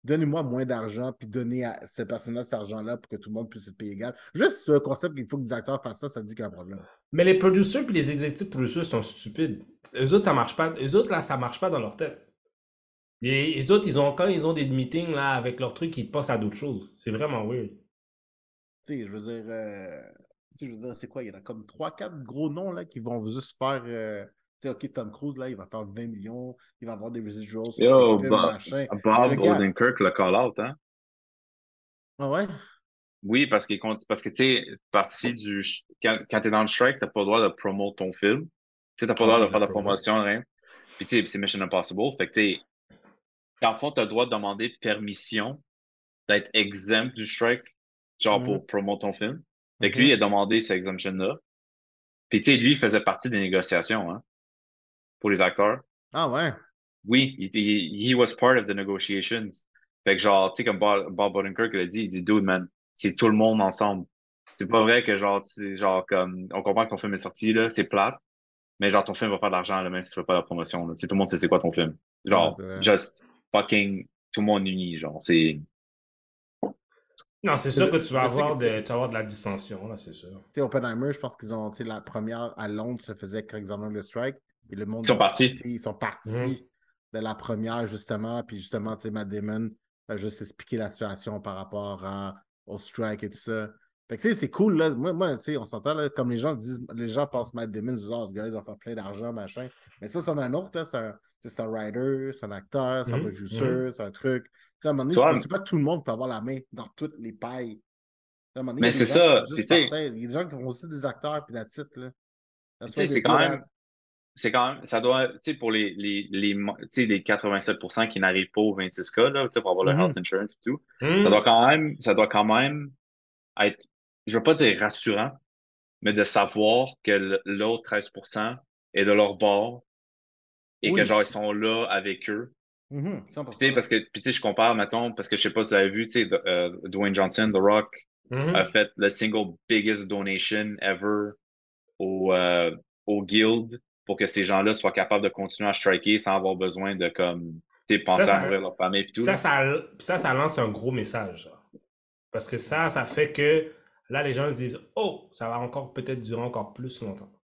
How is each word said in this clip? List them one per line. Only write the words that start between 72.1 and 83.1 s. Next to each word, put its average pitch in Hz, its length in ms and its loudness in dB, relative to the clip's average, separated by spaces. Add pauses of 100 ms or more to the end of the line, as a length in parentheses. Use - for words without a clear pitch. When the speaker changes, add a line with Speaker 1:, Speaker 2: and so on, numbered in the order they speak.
Speaker 3:
Genre, 90 240 6
Speaker 1:
Ouais, - 60 -2
c'est 95 80 -12
vrai. 95 200 -6
Speaker 3:
just 101 400 2 (320)
fucking 101 500 2 (280)
tout 107 80 -2
le 104 40 2
monde 101 220 2
uni, 90 300 -4
genre, 78 240 -8
c'est 80 400 4 (1800)
Speaker 2:
Non, 165 120 2
c'est 135 140 -2
Speaker 1:
Je, 127 60 -2
Speaker 2:
sûr 180 160 4
que 165 60 2
tu - 160 -2
vas 131 100 2
Speaker 1:
je 120 100 0
sais 135 80 2
Speaker 2:
avoir 147 160 0
Speaker 1:
que 123 60 -2
Speaker 2:
de, 110 180 0
tu 107 60 -10
vas 127 80 -4
avoir 123 140 -2
de 113 40 -8
la 110 100 -4
dissension, 101 640 -8
là, 110 80 -12
c'est 85 180 -16
sûr. - 180 -20
Speaker 1:
Tu 95 60 -18 (180)
sais, 143 60 -2
Oppenheimer, 123 520 -2
je 139 60 -10
pense - 180 -10
qu'ils 110 160 -12
ont, 107 160 -6
tu 107 80 -14
sais, 123 60 -10
la 110 180 -10
première 117 560 -8
à 107 100 -8
Londres 113 340 -8
se 113 120 -14